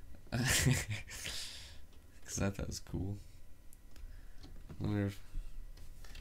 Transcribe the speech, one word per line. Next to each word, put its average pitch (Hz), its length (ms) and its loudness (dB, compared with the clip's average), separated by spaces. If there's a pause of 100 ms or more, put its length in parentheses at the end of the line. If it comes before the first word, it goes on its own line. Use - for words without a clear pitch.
(340)
'Cause - 2000 2
I 98 60 4
thought 98 120 4
that - 100 -2
was - 140 -2
cool. 92 360 0 (1600)
I 104 60 0
wonder 104 200 6
if 101 140 0 (1000)